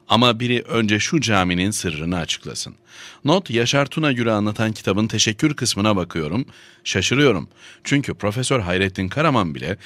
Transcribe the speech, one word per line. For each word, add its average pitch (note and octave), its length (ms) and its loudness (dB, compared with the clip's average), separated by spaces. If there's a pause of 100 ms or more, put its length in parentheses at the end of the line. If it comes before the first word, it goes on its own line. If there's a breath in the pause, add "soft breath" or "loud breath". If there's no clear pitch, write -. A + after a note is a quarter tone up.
Ama A2+ 320 4
biri A#2+ 220 0
önce G#2+ 380 0
şu D3+ 220 0
caminin F#2+ 500 2
sırrını E2+ 460 -4
açıklasın. - 580 -8 (480 loud breath)
Not, F3+ 260 2
Yaşar A#2+ 360 2
Tunagür'ü C3 460 0
anlatan G#2+ 400 0
kitabın G#2+ 360 0
teşekkür A2+ 460 0
kısmına G#2+ 420 0
bakıyorum. F2 500 -4 (380 loud breath)
Şaşırıyorum. A#2+ 680 2 (340 loud breath)
Çünkü C#3+ 300 0
Profesör A#2 460 -2
Hayrettin F#2 480 0
Karaman A#2 480 0
bile C#2 300 -6